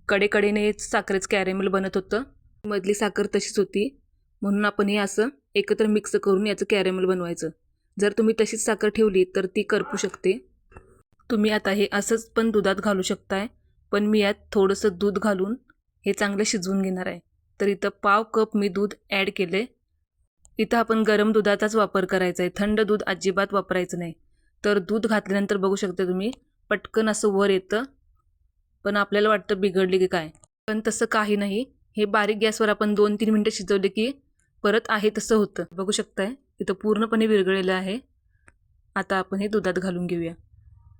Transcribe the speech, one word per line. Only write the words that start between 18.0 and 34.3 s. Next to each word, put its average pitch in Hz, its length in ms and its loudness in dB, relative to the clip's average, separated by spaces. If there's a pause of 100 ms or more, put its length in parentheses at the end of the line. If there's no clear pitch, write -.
पाव 208 220 4
कप 220 320 0
मी 202 120 2
दूध 196 260 -2 (160)
ॲड 196 260 0
केले. 190 280 -2 (960)
इथं 220 180 0
आपण 220 260 2
गरम 208 300 4
दुधाचाच 208 440 2
वापर 196 280 2
करायचा 180 380 0
आहे, 180 140 0
थंड 208 240 0
दूध 208 240 2
अजिबात 190 500 -2
वापरायचं 180 440 -2
नाही. 170 140 -8 (520)
तर 208 160 2
दूध 208 260 -2
घातल्यानंतर 202 500 0
बघू 190 200 0
शकता 190 280 -4
तुम्ही, 185 260 -2 (400)
पटकन 220 380 -2
असं 208 240 0
वर 202 180 4
येतं, 196 320 0 (1000)
पण 208 120 -2
आपल्याला 208 320 2
वाटतं 208 320 0
बिघडले 190 380 2
की 185 80 4
काय, 165 220 -2 (400)
पण 220 180 -2
तसं 226 200 0
काही 208 300 0
नाही. 202 280 -2 (320)
हे 214 100 0
बारीक 208 320 0
गॅसवर 214 300 2
आपण 208 260 0
दोन 208 220 4
तीन 220 140 0
मिनटं 214 220 2
शिजवले 196 360 0
की 220 220 -2 (540)